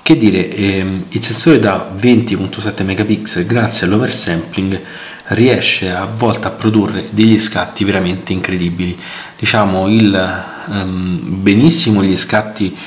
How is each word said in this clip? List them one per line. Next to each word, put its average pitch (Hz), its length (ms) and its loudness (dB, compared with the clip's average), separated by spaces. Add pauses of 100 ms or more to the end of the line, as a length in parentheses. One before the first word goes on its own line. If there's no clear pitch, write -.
Che 156 160 4
dire, 92 360 2
ehm, 95 540 -2
il - 160 -4
sensore 120 380 4
da 98 320 0
venti 110 420 4
punto 95 240 -6
sette 104 240 -4
megapixel, 95 640 -2
grazie 113 420 0
all'oversampling, 95 880 -2 (500)
riesce 101 640 2
a 92 120 -4 (100)
volte 110 340 0
a - 40 -4
produrre 107 600 0
degli 107 280 6
scatti - 460 -4
veramente 92 480 -2
incredibili. 90 680 -4 (380)
Diciamo 101 500 2
il, 107 260 4
ehm, 92 1300 -4
benissimo 107 640 4
gli 95 140 2
scatti 107 580 -2 (120)